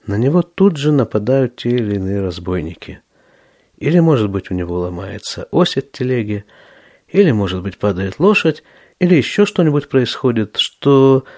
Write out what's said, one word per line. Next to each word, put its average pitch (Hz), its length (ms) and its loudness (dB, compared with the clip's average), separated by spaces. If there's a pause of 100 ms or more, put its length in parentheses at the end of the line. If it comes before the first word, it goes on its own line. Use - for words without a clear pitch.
на 98 80 -4
него 143 280 0
тут 190 340 0
же 147 160 0
нападают 123 640 0
те 117 140 -4
или 110 240 -2
иные 98 260 -2
разбойники. 87 800 -6 (760)
Или, 165 240 0
может 139 300 2
быть, 95 200 -6
у 95 40 -4
него 87 260 -4
ломается 90 720 -10
ось 175 240 2
от - 160 -6
телеги, 110 540 -4 (640)
или, 185 220 4
может 95 300 0
быть, 92 160 -8
падает 95 420 -4
лошадь, 175 440 2 (360)
или 180 160 4
еще 165 300 2
что-нибудь 151 440 0
происходит, 117 680 -2
что 135 680 4 (120)